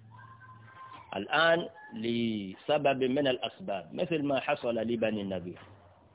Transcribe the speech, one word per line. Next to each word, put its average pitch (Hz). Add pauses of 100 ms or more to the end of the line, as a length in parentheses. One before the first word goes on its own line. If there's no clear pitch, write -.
(1160)
الآن 165 (240)
لسبب 117
من 135
الأسباب، 101
مثل 160
ما 139
حصل 131
لبني 110
النذير، 90 (560)